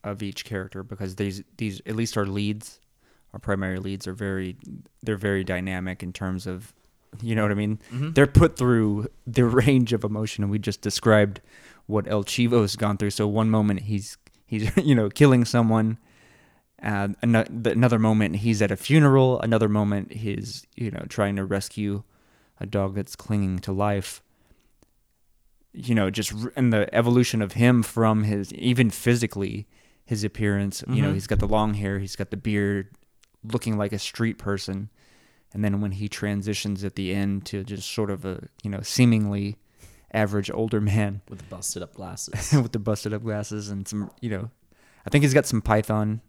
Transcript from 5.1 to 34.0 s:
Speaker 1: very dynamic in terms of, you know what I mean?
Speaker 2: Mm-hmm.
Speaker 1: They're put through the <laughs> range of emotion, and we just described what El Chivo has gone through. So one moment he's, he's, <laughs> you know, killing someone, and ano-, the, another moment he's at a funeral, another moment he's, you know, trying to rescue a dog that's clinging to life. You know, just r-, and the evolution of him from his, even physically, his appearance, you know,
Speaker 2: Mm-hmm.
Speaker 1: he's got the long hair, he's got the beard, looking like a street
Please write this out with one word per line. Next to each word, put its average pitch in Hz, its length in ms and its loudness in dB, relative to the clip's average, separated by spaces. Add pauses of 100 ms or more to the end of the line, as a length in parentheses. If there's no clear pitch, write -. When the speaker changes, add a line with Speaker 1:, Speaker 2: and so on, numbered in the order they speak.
Speaker 1:
very 98 280 0
dynamic 92 580 -4
in 92 100 -8
terms 92 360 -6
of, 92 260 -12 (460)
you 117 160 -2
know 110 60 2
what 104 100 2
I - 20 0
mean? 104 240 -2 (140)
Speaker 2:
Mm-hmm. 143 220 -4
Speaker 1:
They're 139 120 8
put 160 300 6
through 113 500 2 (180)
the 123 200 2
<laughs> - 0 -
range 120 480 4
of 110 100 0
emotion, 107 400 -4
and 101 80 0
we 107 80 -2
just 101 240 -4
described 104 580 4 (460)
what 104 220 0
El 104 160 0
Chivo 120 380 4
has 98 120 0
gone 104 220 0
through. 101 140 0
So 104 180 0
one 110 200 2
moment 107 320 2
he's, 101 360 -6 (280)
he's, 110 320 -2
<laughs> - 0 -
you 143 200 6
know, 107 120 2
killing 127 360 6
someone, 113 540 2 (800)
and 101 420 -4
ano-, 117 260 4
the, 117 220 -2
another 120 300 4
moment 107 360 2
he's 107 240 0
at 104 120 2
a 98 40 -2
funeral, 135 640 6
another 110 280 2
moment 104 460 0
he's, 107 600 -8
you 113 160 -6
know, - 180 -10
trying 101 280 -2
to 98 80 -2
rescue 101 580 -4 (560)
a 98 80 -8
dog 98 300 -2
that's - 180 -6
clinging 95 460 -2
to - 100 -8
life. 101 500 -2 (1500)
You 120 200 -2
know, 98 160 4
just 104 240 -4
r-, 110 220 -8
and 127 160 2
the 107 220 2
evolution 117 460 4
of 98 120 -2
him 120 300 6
from 110 420 2
his, 101 300 -2
even 120 360 2
physically, 107 760 -2 (380)
his 107 200 -4
appearance, 101 640 -2
you 123 120 2
know, 98 80 2
Speaker 2:
Mm-hmm. 98 60 0
Speaker 1:
he's 98 120 -4
got 101 120 0
the 98 100 2
long 107 260 2
hair, 98 240 -2
he's 98 180 -8
got 98 140 -6
the 107 60 -6
beard, 101 540 -2 (540)
looking 110 340 -2
like 101 140 -2
a 104 60 -6
street - 400 -4